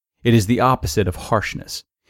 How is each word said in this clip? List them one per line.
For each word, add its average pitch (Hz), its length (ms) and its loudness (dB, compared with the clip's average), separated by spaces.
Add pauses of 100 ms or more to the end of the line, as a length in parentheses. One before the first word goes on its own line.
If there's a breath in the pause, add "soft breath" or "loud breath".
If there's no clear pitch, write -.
(220)
It 120 120 4
is 104 140 4
the 120 120 2
opposite 120 480 0
of 87 80 -4
harshness. - 680 -6 (280 soft breath)